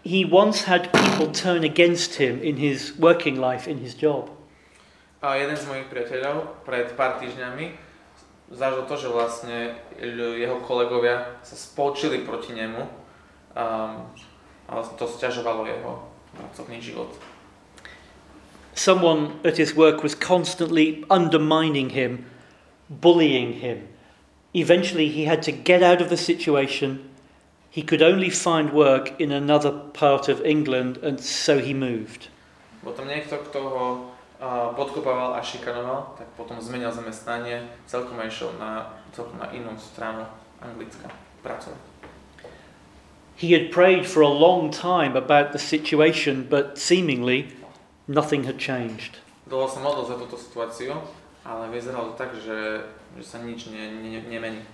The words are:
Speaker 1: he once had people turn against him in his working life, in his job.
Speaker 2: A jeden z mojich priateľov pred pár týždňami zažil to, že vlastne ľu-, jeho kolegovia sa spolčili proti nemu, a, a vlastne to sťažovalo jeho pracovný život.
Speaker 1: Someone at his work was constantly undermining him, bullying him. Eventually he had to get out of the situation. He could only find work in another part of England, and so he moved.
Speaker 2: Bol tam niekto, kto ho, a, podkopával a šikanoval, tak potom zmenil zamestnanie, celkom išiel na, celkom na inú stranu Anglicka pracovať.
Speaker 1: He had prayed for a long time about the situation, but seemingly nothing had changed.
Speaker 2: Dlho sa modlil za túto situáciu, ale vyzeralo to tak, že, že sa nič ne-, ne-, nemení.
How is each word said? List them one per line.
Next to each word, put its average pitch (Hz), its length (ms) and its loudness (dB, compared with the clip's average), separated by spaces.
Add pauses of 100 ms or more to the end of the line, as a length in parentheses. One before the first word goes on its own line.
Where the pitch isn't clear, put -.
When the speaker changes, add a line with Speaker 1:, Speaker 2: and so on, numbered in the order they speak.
Speaker 1:
he 185 240 2
once 202 400 6
had 180 280 2
people 190 360 4
turn 175 320 0
against 165 560 4
him 127 240 0
in 151 160 -2
his 139 400 -2
working 160 400 4
life, 127 320 -2
in 135 160 -8
his 123 80 -12
job. 139 400 -2 (880)
Speaker 2:
A 139 160 -2
jeden 143 160 -2
z 139 160 -8
mojich 135 240 -10
priateľov 131 720 -6
pred 123 320 -4
pár 127 240 -2
týždňami 127 560 -12 (720)
zažil 131 400 -4
to, 147 80 -6
že 131 160 -6
vlastne 117 640 -4 (240)
ľu-, 120 400 -6
jeho 123 240 -4
kolegovia 120 640 0 (160)
sa - 80 -20
spolčili 139 720 -4
proti 117 320 -10
nemu, 117 320 -8 (640)
a, 113 480 -4 (640)
a - 80 -16
vlastne 117 240 -8
to 127 80 -6
sťažovalo 117 640 -4
jeho 117 400 -10 (240)
pracovný - 480 -16
život. 117 320 -12 (1600)
Speaker 1:
Someone 165 720 4
at 165 160 2
his 151 160 0
work 156 240 8
was 147 160 -2
constantly 160 960 2
undermining 156 800 4
him, 123 320 -2 (640)
bullying 143 720 4
him. 104 320 -8 (640)
Eventually 170 560 4
he 151 160 -2
had 160 160 2
to 151 80 -2
get 180 320 6
out 175 160 8
of 170 80 0
the 165 80 2
situation. 139 960 0 (580)
He 151 160 -8
could 160 160 4
only 185 280 6
find 156 440 0
work 135 460 6
in 147 100 0
another 143 400 2
part - 560 2
of 139 160 0
England, 131 640 0
and 135 160 -4
so - 400 0
he 131 80 -4
moved. 123 560 -4 (560)
Speaker 2:
Bol - 160 -12
tam 135 80 -10
niekto, 147 400 -6
kto - 160 -8
ho, 131 220 -4 (580)
a, 120 320 -2
podkopával 127 640 -2
a - 60 -6
šikanoval, 123 720 -8
tak 117 160 -18
potom 120 240 -12
zmenil 120 320 -6
zamestnanie, 117 800 -8 (160)
celkom 123 400 -8
išiel - 320 -8
na, 110 320 -8 (240)
celkom 117 240 -12
na - 160 -10
inú 120 240 -10
stranu 110 480 -10 (320)
Anglicka 110 560 -16 (320)
pracovať. - 320 -12 (1600)
Speaker 1:
He 170 160 6
had 156 160 4
prayed 180 320 6
for - 160 0
a 143 160 8
long 160 400 6
time 170 400 0
about 143 400 4
the 151 80 -4
situation, 151 880 2
but 143 240 0
seemingly 139 800 0 (560)
nothing 139 400 0
had 135 80 -8
changed. 117 640 -8 (240)
Speaker 2:
Dlho 131 240 -4
sa 139 80 -10
modlil 131 320 -4
za 123 80 -8
túto 123 160 -12
situáciu, 120 640 -10 (480)
ale 113 240 -10
vyzeralo 120 420 -8
to - 60 -16
tak, 120 160 -10
že, 110 480 -8 (320)
že 123 80 -18
sa 120 160 -18
nič 117 320 -14
ne-, 107 320 -12
ne-, 110 240 -12
nemení. 113 480 -10